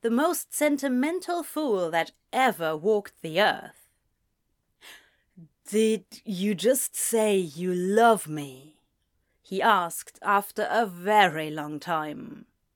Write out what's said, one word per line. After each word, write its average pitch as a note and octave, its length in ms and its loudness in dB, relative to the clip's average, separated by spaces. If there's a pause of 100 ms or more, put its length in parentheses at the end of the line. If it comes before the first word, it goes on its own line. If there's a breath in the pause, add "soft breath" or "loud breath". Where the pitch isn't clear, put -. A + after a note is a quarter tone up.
the A#3 100 0
most D4+ 420 0
sentimental D4 920 0
fool G3+ 480 -2
that E3 200 0 (200)
ever E3+ 460 0
walked G3+ 440 -2
the E3 200 -2
earth. - 480 -2 (1800 loud breath)
"Did A3 580 -2
you G3+ 320 -2
just A#3 400 0
say G#3+ 400 0
you F3+ 380 -2
love G3+ 540 4
me?" C#3+ 500 -12 (640)
he F#3+ 200 -6
asked G3 600 0
after G3+ 480 -2
a A3+ 160 2
very F3 640 2
long D3+ 300 -8
time. D#3 640 -6 (300)